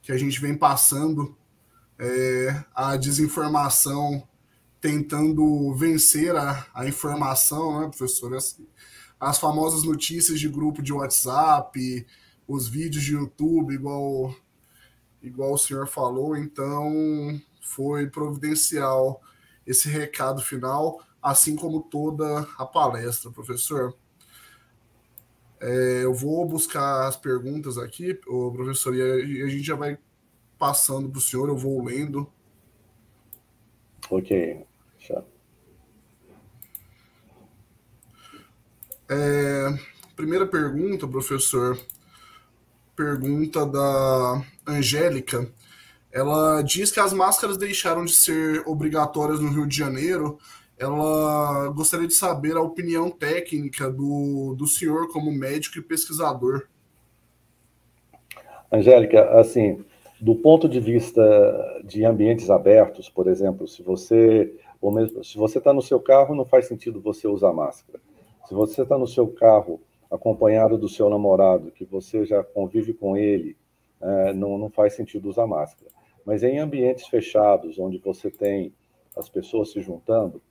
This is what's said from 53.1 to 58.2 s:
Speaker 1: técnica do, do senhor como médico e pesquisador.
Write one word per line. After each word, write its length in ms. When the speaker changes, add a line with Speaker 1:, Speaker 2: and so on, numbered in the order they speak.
Speaker 1:
técnica 800
do, 640
do 120
senhor 440
como 220
médico 460
e 40
pesquisador. 840